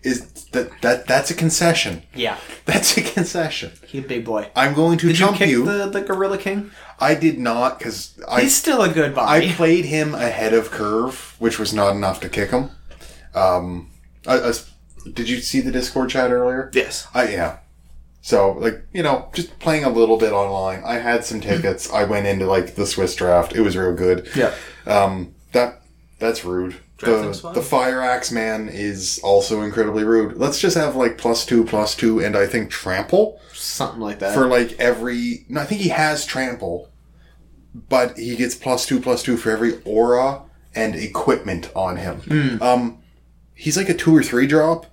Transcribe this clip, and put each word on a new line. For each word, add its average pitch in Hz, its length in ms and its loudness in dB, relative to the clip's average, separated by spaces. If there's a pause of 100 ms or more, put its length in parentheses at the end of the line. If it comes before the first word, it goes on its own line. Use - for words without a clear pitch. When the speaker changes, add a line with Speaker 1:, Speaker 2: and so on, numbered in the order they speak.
Speaker 1:
is 127 240 -4 (260)
that, 120 180 -2 (120)
that, 123 260 0
that's 135 240 2
a - 20 -4
concession. 160 680 0 (120)
Speaker 2:
Yeah. 110 220 -4 (280)
Speaker 1:
That's 156 320 2
a 214 40 0
concession. - 720 -4 (160)
Speaker 2:
He 139 120 -8
a - 20 -8
big 120 240 -6
boy. 107 300 -6
Speaker 1:
I'm 139 180 2
going 165 260 4
to 165 80 2
Speaker 2:
Did 165 120 4
you 190 60 6
Speaker 1:
chump 202 120 2
Speaker 2:
kick 196 120 2
Speaker 1:
you. 123 160 4
Speaker 2:
the, 202 220 0
the 196 140 -4
Gorilla 196 360 -2
King? 202 340 -6 (280)
Speaker 1:
I 147 160 4
did 147 240 2
not, 120 400 0
'cause 107 380 -12 (120)
I 123 140 2
Speaker 2:
He's 269 120 4
still 269 260 2
a 180 80 4
good 151 220 2
Speaker 1:
I 139 40 -6
Speaker 2:
body. 156 380 4
Speaker 1:
played 165 320 4
him 151 300 -2
ahead 110 380 -2
of 113 180 2
curve, 110 680 -4
which 113 200 0
was 107 140 -4
not 101 220 2
enough 98 260 -2
to - 80 -8
kick 101 220 -2
him. 135 180 0 (640)
Um, 90 560 0 (380)
I, 127 120 2
I 123 100 0
s-, - 200 -6 (420)
did 117 180 -6
you 123 100 -2
see - 220 -2
the 127 100 -2
Discord 127 380 -4
chat 127 220 0
earlier? 127 420 0
Speaker 3:
Yes. - 400 -2
Speaker 1:
I, 123 160 2
yeah. 87 280 -4 (640)
So, 98 300 4
like, - 320 -2 (100)
you 175 100 -4
know, 139 300 -2
just - 260 -6
playing 156 260 0
a 127 40 2
little 113 280 6
bit 110 160 2
online. 95 520 -2
I 117 100 -4
had 120 300 0
some 110 160 -6
tickets. 95 500 -2
I 101 120 0
went 101 240 0
into, 95 180 0
like, 92 300 0
the 101 100 0
Swiss 95 300 -2
draft. 87 400 2
It 113 60 2
was 98 140 2
real 92 200 0
good. 90 400 2
Speaker 2:
Yeah. 127 180 2 (320)
Speaker 1:
Um, 95 480 0 (200)
that, 123 280 0 (380)
that's 113 260 -2
rude. 90 300 -4 (240)
The, 110 80 -2
Speaker 3:
Drafting's 104 340 0
fun. 170 120 -12
Speaker 1:
the - 80 -2
Fire 127 400 0
Axe 123 300 -2
man 110 380 -4
is 98 540 -6
also 101 380 4
incredibly 107 440 0
rude. 110 320 2
Let's 139 240 0
just 175 160 2
have, 147 180 0
like, 123 220 0
plus 117 280 -2
two, 117 200 4
plus 107 300 0
two, 110 280 2
and 104 140 0
I 101 100 4
think 107 220 -2
trample. 101 720 0 (100)
Speaker 2:
Something - 480 -8
like 101 200 -8
that. 98 160 -2
Speaker 1:
For, 131 120 4
like, 123 320 2
every, 120 720 -2
no, 139 100 -4
I 143 60 -4
think 202 160 -4
he 180 80 2
has 151 360 0
trample, 120 640 -6 (1000)
but 123 280 2
he 117 200 -6
gets 123 180 -2
plus 127 300 -2
two, 127 160 0
plus 123 200 0
two 123 140 0
for 113 160 -2
every 113 320 0
aura 123 600 2 (300)
and 110 220 -2
equipment 98 800 -2
on 92 220 -2
him. 90 240 -8
Speaker 2:
Mm. 135 400 0
Speaker 1:
Um, 123 380 2 (540)
he's, 151 220 -4
like, 190 140 0
a 165 40 2
two 160 220 6
or 139 80 8
three 127 240 2
drop. 156 460 2